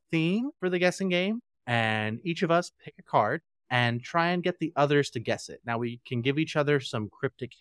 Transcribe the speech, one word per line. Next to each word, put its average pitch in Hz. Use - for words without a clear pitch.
theme 185
for 185
the 180
guessing 180
game, 190
and 110
each 170
of 165
us 175
pick -
a -
card 123
and 120
try 170
and 175
get 180
the 156
others 143
to 123
guess -
it. -
Now, 117
we 120
can 120
give 135
each 160
other 147
some 107
cryptic -